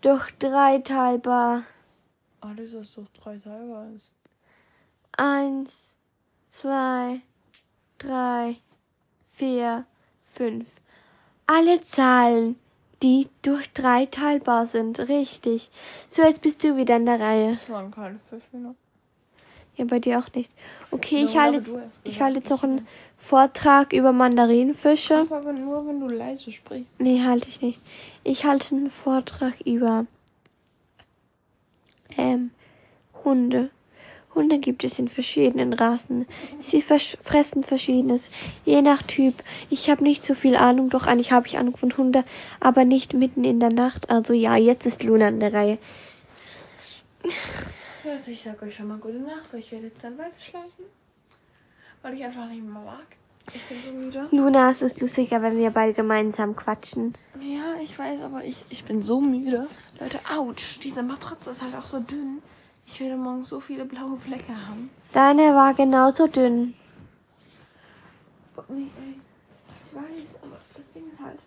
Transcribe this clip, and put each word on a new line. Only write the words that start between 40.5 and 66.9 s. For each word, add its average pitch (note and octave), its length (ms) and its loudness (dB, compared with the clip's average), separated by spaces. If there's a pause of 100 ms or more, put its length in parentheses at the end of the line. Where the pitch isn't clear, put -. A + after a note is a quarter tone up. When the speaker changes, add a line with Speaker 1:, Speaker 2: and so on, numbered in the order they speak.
Speaker 1:
Ahnung, B3+ 360 4
doch B3+ 160 0
eigentlich A#3+ 240 2
hab A#3+ 160 4
ich - 100 -6
Ahnung B3 200 -2
von B3 200 -2
Hunde, B3+ 280 2 (340)
aber B3+ 260 6
nicht B3+ 300 2
mitten B3+ 280 0
in B3 160 2
der A#3 140 4
Nacht. B3 380 -2
Also A#3 220 2
ja, A3+ 220 2
jetzt A#3 300 4
ist A#3+ 180 -2
Luna A3 260 4
an A3 100 -4
der G#3 140 0
Reihe. G#3 240 0 (2250)
Speaker 2:
Leute, C#4+ 280 -10
ich A3+ 100 -14
sag G#3+ 200 -14
euch G#3 140 -14
schon G#3 120 -12
mal G#3+ 100 -10
gute A3+ 220 -12
Nacht, D#4 340 -14
weil A#3 80 -12
ich - 100 -20
werde A3+ 160 -14
jetzt - 160 -20
dann B3 140 -16
weiter E4+ 200 -16
schlafen. F4 460 -20 (1160)
Weil C4 140 -14
ich C4+ 80 -12
einfach B3 260 -14
nicht A3+ 140 -14
mehr G#3+ 180 -16
mag. B3+ 240 -20 (480)
Ich B3 120 -18
bin B3 160 -16
so C4 100 -16
müde. C4 400 -12
Speaker 1:
Luna, C4+ 400 6
es B3+ 100 -2
ist B3+ 200 -4
lustiger, B3 400 -2
wenn A3+ 160 0
wir A3+ 120 2
beide A3 240 0
gemeinsam G#3+ 600 -2
quatschen. A3+ 580 -8 (260)
Speaker 2:
Ja, D4 420 -8
ich D4+ 160 -14
weiß, C#4+ 240 -10
aber C4+ 220 -12
ich, - 260 -14
ich - 140 -16
bin G#3+ 180 -4
so A3+ 200 0
müde. C4 460 -2 (320)
Leute, C4 200 -10 (180)
ouch, - 440 -8
diese C4+ 220 -8
Matratze C4+ 480 -12
ist B3 100 -14
halt B3+ 140 -12
auch B3+ 100 -14
so C4+ 140 -8
dünn. C4+ 420 -10 (440)
Ich - 140 -20
werde C4 160 -8
morgen B3+ 280 -8
so C4+ 180 -12
viele C4+ 240 -12
blaue C4 320 -10
Flecke C4 360 -14 (140)
haben. A3+ 220 -14 (240)
Speaker 1:
Deine C#4+ 420 6
war C4+ 180 6
genauso C4+ 540 4
dünn. A#3+ 460 2 (1900)